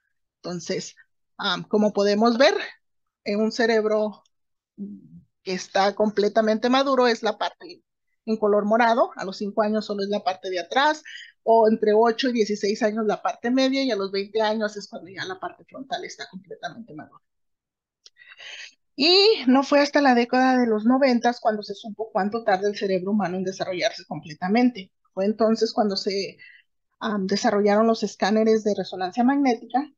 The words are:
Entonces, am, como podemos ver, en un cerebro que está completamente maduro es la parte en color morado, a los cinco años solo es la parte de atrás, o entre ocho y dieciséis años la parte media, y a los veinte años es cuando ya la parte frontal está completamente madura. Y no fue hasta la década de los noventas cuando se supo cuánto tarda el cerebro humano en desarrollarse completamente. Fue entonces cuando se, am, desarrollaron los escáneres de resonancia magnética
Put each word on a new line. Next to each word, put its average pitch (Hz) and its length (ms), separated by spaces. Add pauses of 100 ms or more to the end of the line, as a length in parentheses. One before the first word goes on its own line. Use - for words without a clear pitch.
(360)
Entonces, 175 580 (420)
am, 180 280
como 208 280
podemos 208 460
ver, 311 160 (680)
en 202 160
un 220 120
cerebro 214 680 (1200)
que 185 100
está 196 420
completamente 214 760
maduro 262 360
es 226 160
la 202 140
parte - 460 (420)
en 220 120
color 208 300
morado, 233 500
a 190 80
los 196 140
cinco 208 240
años 214 240
solo 202 160
es 202 80
la 202 120
parte 185 280
de 180 100
atrás, 277 420 (400)
o 226 240
entre 220 280
ocho 226 340
y 247 40
dieciséis 208 500
años 214 240
la 196 160
parte 196 280
media, 262 320
y 262 80
a 214 60
los 196 160
veinte 202 300
años 214 340
es 202 100
cuando 320 240
ya 359 140
la - 160
parte - 240
frontal 269 400
está - 260
completamente 170 640
madura. - 280 (1700)
Y 359 520
no 262 160
fue 285 180
hasta 294 220
la 262 120
década 254 440
de 247 80
los 214 180
noventas 240 560
cuando 214 220
se 202 120
supo 220 380
cuánto 214 320
tarda 196 240
el 202 80
cerebro 190 360
humano 185 260
en 190 60
desarrollarse 180 600
completamente. 190 880 (220)
Fue 190 100
entonces - 480
cuando 208 240
se, 190 400 (640)
am, 208 280
desarrollaron 202 600
los 226 160
escáneres 220 640
de 208 120
resonancia 185 480
magnética 262 720